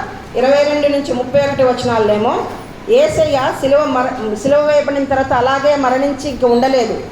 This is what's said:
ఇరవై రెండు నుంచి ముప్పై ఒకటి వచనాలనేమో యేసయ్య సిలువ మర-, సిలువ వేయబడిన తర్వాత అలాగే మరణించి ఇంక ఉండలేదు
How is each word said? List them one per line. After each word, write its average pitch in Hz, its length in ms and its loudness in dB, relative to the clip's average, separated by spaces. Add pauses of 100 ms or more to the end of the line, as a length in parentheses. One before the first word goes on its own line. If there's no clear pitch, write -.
(360)
ఇరవై 277 360 4
రెండు 294 160 0
నుంచి 277 240 -2
ముప్పై 262 280 0
ఒకటి 277 220 0
వచనాలనేమో 233 800 0 (440)
యేసయ్య 294 720 2
సిలువ 285 240 2
మర-, 254 500 -2
సిలువ 277 260 2
వేయబడిన 285 440 0
తర్వాత 269 280 -2
అలాగే 277 440 2
మరణించి 277 540 -2
ఇంక 240 140 -4
ఉండలేదు 240 500 2 (180)